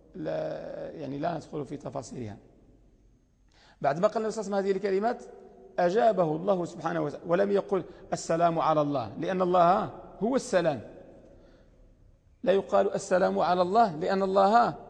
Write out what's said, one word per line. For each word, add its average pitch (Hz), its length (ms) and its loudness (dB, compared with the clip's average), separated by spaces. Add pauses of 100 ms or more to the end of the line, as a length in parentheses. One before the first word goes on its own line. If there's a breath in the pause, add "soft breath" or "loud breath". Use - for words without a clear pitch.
(160)
لا، 160 760 -8
يعني 143 260 -10
لا 165 180 -4
ندخل 151 300 -10
في 143 120 -10
تفاصيلها. 123 600 -10 (1400 soft breath)
بعد 143 180 0
ما 202 80 2
قال 214 100 -2
النبي 220 140 -2
صلى 214 140 -8
الله 196 120 -2
عليه 196 80 0
وسلم 196 100 0
هذه - 20 -2
الكلمات، 202 460 -2 (560)
أجابه 185 440 4
الله 170 420 0
سبحانه 160 360 -4
وتعالى، 147 260 -6
ولم 196 240 2
يقل: 190 320 0 (300 loud breath)
"السلام 170 460 0
على 151 220 2
الله"، 131 380 -2
لأن 185 220 -2
الله 180 480 4 (300)
هو 233 160 0
السلام. 170 460 0 (1600 soft breath)
لا 180 100 2
يقال: 196 400 2
"السلام 190 460 0
على 180 220 2
الله"، 190 340 2
لأن 185 280 0
الله 196 520 4 (140)